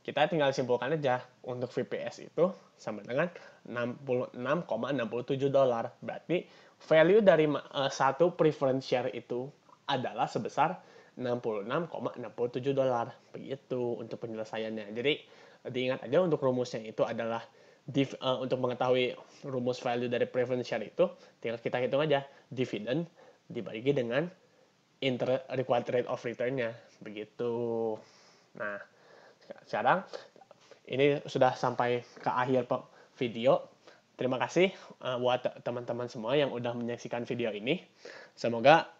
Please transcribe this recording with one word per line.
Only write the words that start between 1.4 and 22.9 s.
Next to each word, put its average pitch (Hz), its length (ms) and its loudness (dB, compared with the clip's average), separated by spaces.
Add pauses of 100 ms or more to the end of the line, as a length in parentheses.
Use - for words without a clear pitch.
Untuk 123 240 -6
V - 160 -2
P 90 160 -6
S - 160 -10
itu 180 320 2 (240)
sama 107 320 -8
dengan 147 240 0 (320)
enam 120 320 -4
puluh 127 400 -2
enam 139 320 -2
koma 123 240 -4
enam 123 160 -2
puluh 117 160 -4
tujuh 139 240 -2
dolar. 123 560 2
Berarti 156 400 -4 (400)
value 170 400 8
dari 160 240 8
ma-, 143 160 0
eh, 135 240 -2
satu 139 480 2
preference 143 480 2
share 123 320 0
itu 123 320 -6 (400)
adalah 127 400 -2
sebesar 143 480 0 (400)
enam 123 240 -2
puluh 107 240 -4
enam 135 240 -2
koma 123 320 -6
enam 117 160 -12
puluh 120 160 -2
tujuh 135 240 -2
dolar. 127 400 0 (160)
Begitu 123 720 -6
untuk 117 240 -10
penyelesaiannya. 110 640 -6
Jadi, 120 220 2 (580)
diingat 127 320 -2
aja 123 160 2
untuk 160 240 2
rumusnya 123 400 0
itu 110 240 -2
adalah 117 320 -4 (480)
div-, 135 320 0
eh, 131 240 0
untuk 131 160 -2
mengetahui 127 560 2 (320)
rumus 127 320 -2
value 123 320 -2
dari 120 160 2
preference 123 400 0
share 117 160 -2
itu, 170 240 2 (320)
tinggal 117 240 -6
kita 127 160 0
hitung 131 240 2
aja 139 240 2 (240)
dividen 123 560 -2 (400)